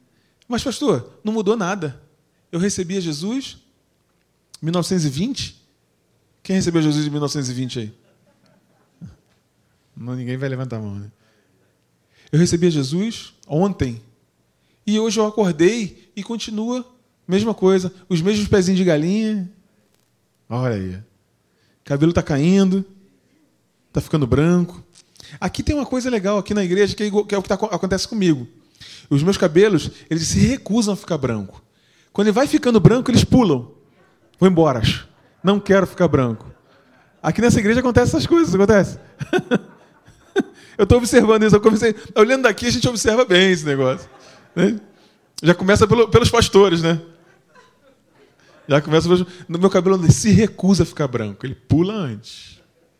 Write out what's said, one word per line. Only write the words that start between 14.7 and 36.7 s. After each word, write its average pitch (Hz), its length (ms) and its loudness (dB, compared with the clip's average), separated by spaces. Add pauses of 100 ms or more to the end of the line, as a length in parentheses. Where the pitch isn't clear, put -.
e 214 140 0
hoje 220 220 -2
eu 214 60 2
acordei 202 880 -2
e 202 80 -12
continua 233 560 -6
a - 500 -18
mesma 208 240 0
coisa, 185 400 0 (140)
os 170 120 0
mesmos 208 280 0
pezinhos 190 300 2
de 190 60 2
galinha." 185 680 -2 (1000)
Olha 123 260 -4
aí. 95 280 -8 (840)
Cabelo 143 280 0
tá 170 100 0
caindo, 190 600 2 (1080)
tá 143 80 -4
ficando 147 260 -2
branco. 170 580 0 (560)
Aqui - 220 -6
tem 302 120 -2
uma 285 120 -4
coisa 254 240 -4
legal 208 280 -2
aqui 190 140 -6
na 208 120 -2
igreja 185 320 0
que 208 80 -4
é - 20 -2
igual, 208 180 -2
que 208 100 -6
é 202 40 0
o 190 40 -4
que - 60 -12
tá, 208 60 0
acontece 190 540 -4
comigo. 165 400 0 (600)
Os 143 140 2
meus 185 140 0
cabelos, 180 540 2 (200)
eles 160 160 -4
se - 140 0
recusam 208 540 0
a - 20 -6
ficar - 200 -6
branco. 117 460 -6 (500)
Quando 202 140 0
ele 208 80 2
vai 277 140 2
ficando 247 320 2
branco, 226 320 2
eles - 100 4
pulam. 160 500 2 (680)
"Vou 185 100 4
embora. 156 340 2 (600)
Não 202 160 2
quero 190 280 2
ficar 175 220 -2
branco." 127 440 -2 (680)